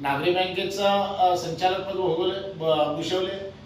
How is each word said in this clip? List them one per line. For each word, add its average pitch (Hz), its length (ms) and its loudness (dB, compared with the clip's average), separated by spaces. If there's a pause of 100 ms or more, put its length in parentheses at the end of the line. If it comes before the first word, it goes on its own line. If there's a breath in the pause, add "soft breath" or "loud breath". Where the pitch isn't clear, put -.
नागरी 143 300 0
बँकेचं, 185 540 0 (320)
अ, 180 200 4
संचालक 175 440 0
पद 185 160 -6
भोगवले, 180 560 0
ब-, 156 440 2
भूषवले. 185 560 -4 (140)